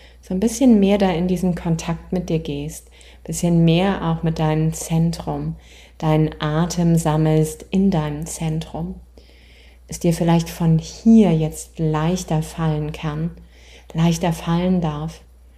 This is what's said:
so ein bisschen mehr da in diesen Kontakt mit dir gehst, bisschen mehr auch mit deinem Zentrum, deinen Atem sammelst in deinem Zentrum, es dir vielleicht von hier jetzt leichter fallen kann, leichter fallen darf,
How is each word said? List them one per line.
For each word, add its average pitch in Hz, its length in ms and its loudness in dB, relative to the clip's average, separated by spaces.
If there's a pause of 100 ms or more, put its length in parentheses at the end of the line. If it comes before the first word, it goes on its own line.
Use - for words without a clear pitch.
(200)
so - 120 -10
ein 185 80 -2
bisschen 226 400 4
mehr 196 180 4
da 196 120 2
in 175 180 0
diesen 180 260 0
Kontakt 165 580 -4
mit 180 180 -4
dir 165 80 0
gehst, 156 520 -8 (340)
bisschen 165 400 2
mehr 175 380 2
auch 165 200 -2
mit 160 160 -2
deinem 156 340 0
Zentrum, 160 840 -4 (420)
deinen 156 320 2 (100)
Atem 165 560 0
sammelst 156 760 0
in 196 200 2
deinem 151 340 -4
Zentrum, 160 680 -8 (920)
es - 140 -12
dir 175 120 2
vielleicht 165 360 2
von 165 300 2
hier 214 540 4
jetzt 160 460 -4
leichter 160 640 0
fallen 156 500 -4
kann, 156 380 -6 (640)
leichter 165 400 0
fallen 175 480 0
darf, 156 400 -6 (380)